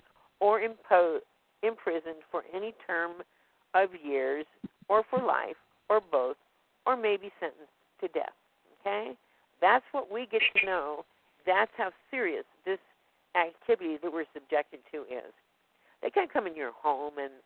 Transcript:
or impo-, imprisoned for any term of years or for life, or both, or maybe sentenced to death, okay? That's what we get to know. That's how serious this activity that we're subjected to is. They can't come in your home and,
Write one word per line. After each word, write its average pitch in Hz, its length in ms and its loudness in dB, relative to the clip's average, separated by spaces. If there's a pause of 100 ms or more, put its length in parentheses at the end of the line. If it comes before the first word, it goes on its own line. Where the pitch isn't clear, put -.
(400)
or 208 200 6
impo-, 180 580 2 (440)
imprisoned 165 680 -4
for 170 120 -4 (120)
any 214 200 -8 (120)
term 170 260 -4 (640)
of 190 160 6 (120)
years 139 440 -2 (420)
or 214 220 6
for 254 80 0
life, 131 380 0 (320)
or 214 120 4
both, 139 360 0 (500)
or 254 100 2
maybe 202 420 -2
sentenced 151 340 -10 (280)
to 185 80 -4
death, - 240 -6 (480)
okay? 214 320 -4 (480)
That's 226 320 6
what 262 180 -6
we 233 160 -8
get 220 160 0 (140)
to 202 100 4
know. 151 380 -4 (400)
That's 196 320 2
how 196 140 -2 (200)
serious 202 340 -2 (200)
this 190 140 -4 (560)
activity 170 680 -2
that 170 100 -4
we're 160 200 -6
subjected 147 480 -4 (120)
to 147 100 -10
is. 120 300 -12 (680)
They - 80 -4
can't 381 220 0
come 165 140 -2
in 160 80 -8
your 135 180 -6
home 147 460 -4
and, 139 140 -8 (140)